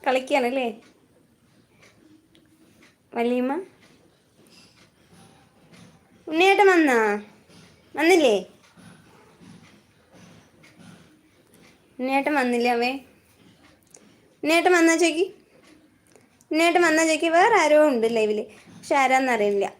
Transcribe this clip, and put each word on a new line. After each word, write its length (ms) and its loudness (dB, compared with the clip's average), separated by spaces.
കളിക്കുകയാണല്ലേ 600 -4
വല്യമ്മ? 380 -4
ഉണ്ണിയേട്ടൻ 400 2
വന്നാ? 300 2
വന്നില്ലേ? 400 2
ഉണ്ണിയേട്ടൻ 420 -2
വന്നില്ല 280 -2
അവേ. 220 -2
ഉണ്ണിയേട്ടൻ 360 2
വന്നാ 160 2
ചേച്ചി? 300 -2
ഉണ്ണിയേട്ടൻ 300 0
വന്നാ 240 2
ചേച്ചി? 320 -2
വേറെ 260 2
ആരോ 240 4
ഉണ്ട് 280 -2
ലൈവിൽ, 260 -2
പക്ഷെ 200 -6
ആരാന്നറിയില്ല. 680 0